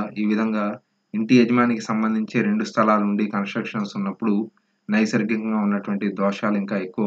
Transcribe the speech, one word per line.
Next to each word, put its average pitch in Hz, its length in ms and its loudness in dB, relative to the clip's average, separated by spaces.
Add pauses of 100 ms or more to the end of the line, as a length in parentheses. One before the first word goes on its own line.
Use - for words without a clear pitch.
(180)
ఈ 107 80 -2
విధంగా 107 400 0 (480)
ఇంటి 113 220 2
యజమానికి 120 460 4
సంబంధించి 110 600 -2
రెండు 104 220 0
స్థలాలు 107 400 2
ఉండి 104 240 0
కన్‌స్ట్రక్షన్స్ 104 680 -4
ఉన్నప్పుడు 101 380 -2 (560)
నైసర్గికంగా 110 720 0
ఉన్నటువంటి 101 520 -2
దోషాలు 101 460 0
ఇంకా 98 200 -2
ఎక్కువ 95 280 -2